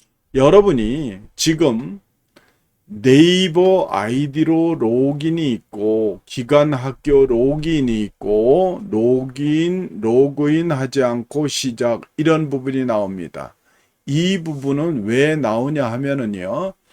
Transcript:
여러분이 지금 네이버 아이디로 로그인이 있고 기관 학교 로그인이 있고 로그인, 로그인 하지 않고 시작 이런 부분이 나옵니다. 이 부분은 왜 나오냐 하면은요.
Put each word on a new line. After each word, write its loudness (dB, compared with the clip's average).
여러분이 4
지금 0
네이버 4
아이디로 0
로그인이 0
있고 -2
기관 0
학교 2
로그인이 0
있고 0
로그인, -2
로그인 0
하지 -2
않고 -2
시작 -4
이런 0
부분이 -4
나옵니다. -6
이 0
부분은 -4
왜 2
나오냐 -2
하면은요. -6